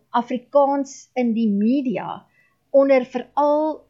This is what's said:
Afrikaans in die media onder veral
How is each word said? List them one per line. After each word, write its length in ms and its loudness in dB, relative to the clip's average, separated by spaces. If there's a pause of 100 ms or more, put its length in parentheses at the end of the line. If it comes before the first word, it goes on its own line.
Afrikaans 1040 -2
in 180 0
die 160 0
media 760 -2 (460)
onder 340 4
veral 840 -4